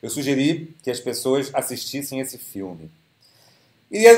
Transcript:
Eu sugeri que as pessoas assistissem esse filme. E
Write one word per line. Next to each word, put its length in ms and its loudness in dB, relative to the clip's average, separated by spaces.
Eu 80 -10
sugeri 720 -2
que 80 -10
as 100 -4
pessoas 540 -4
assistissem 640 -8
esse 200 -10
filme. 500 -14
E 160 6